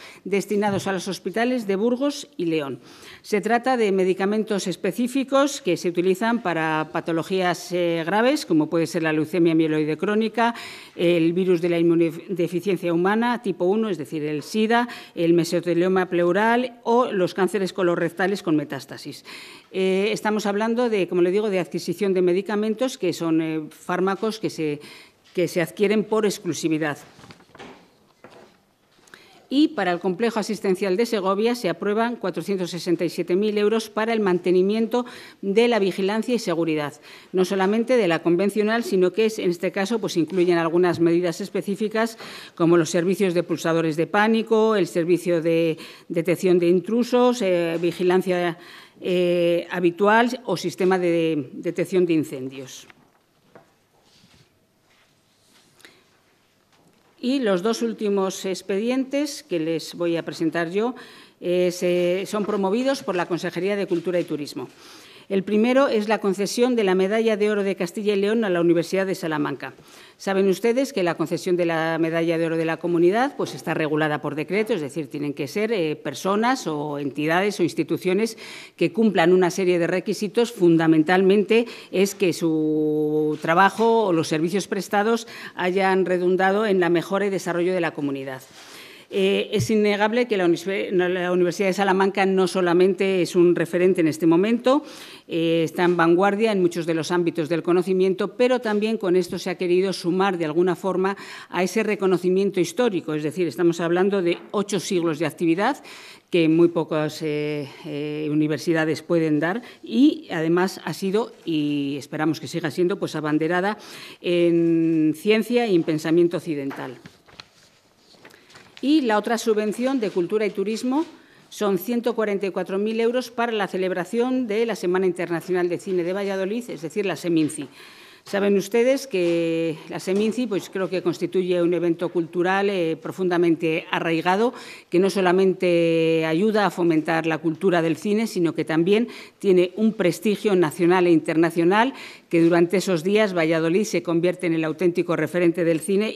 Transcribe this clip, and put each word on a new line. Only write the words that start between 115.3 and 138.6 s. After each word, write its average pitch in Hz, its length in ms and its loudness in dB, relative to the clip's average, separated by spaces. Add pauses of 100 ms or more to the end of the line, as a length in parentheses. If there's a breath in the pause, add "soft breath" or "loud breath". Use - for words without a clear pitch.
y 190 80 4
en 156 80 2
pensamiento 170 540 2
occidental. 139 580 -8 (1900 loud breath)
Y 302 180 4
la 220 160 2
otra 220 220 0
subvención 226 600 0
de 208 120 -2
cultura 196 340 -2
y 196 60 -2
turismo 233 560 -2 (420 loud breath)
son 202 300 -2
ciento 240 360 -2
cuarenta 202 320 -2
y 190 40 -2
cuatro 185 260 -4
mil 220 240 -2
euros 240 300 0
para 240 200 -2
la 208 160 -2
celebración 196 800 -2
de 220 200 0
la 214 100 -4
Semana 185 300 0
Internacional 175 640 -2
de 165 80 -2
Cine 185 240 -2
de 170 100 -2
Valladolid, 196 560 -4
es 151 140 -12
decir, 190 240 -4
la 170 100 -2
seminci. 156 500 0 (600 loud breath)
Saben 202 300 2
ustedes 247 500 2
que 165 680 0 (140)
la 165 100 -8
seminci, 214 460 0
pues, 196 240 -4
creo 190 180 -4
que 180 140 -4
constituye 180 580 0
un 175 140 2
evento 170 340 0
cultural, 185 640 0
eh, 165 260 0
profundamente 170 920 0
arraigado, 180 640 0 (340 loud breath)
que 175 100 2
no 196 120 4
solamente 175 1120 2
ayuda 202 400 2
a 180 60 0
fomentar 160 560 0
la 160 100 0
cultura 170 460 0
del 160 160 0
cine, 214 280 0
sino 170 280 -2
que 156 100 -4